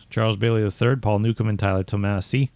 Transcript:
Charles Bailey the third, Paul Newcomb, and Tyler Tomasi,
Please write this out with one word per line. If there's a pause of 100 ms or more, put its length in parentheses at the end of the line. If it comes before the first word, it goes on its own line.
Charles
Bailey
the
third,
Paul
Newcomb,
and
Tyler
Tomasi,